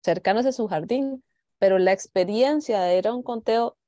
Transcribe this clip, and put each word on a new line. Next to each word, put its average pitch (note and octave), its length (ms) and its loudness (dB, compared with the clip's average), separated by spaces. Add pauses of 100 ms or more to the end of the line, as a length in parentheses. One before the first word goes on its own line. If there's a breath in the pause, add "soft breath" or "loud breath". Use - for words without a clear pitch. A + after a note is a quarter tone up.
cercanos F#3+ 440 0
a C4 60 2
su A#3 160 -4
jardín, B3+ 560 -4 (360)
pero F#3+ 180 4
la F#3 160 4
experiencia G#3+ 880 0
de F3+ 160 2
ir F#3+ 100 0
a A#3 60 0
un B3 80 -8
conteo A#3 560 -2 (100)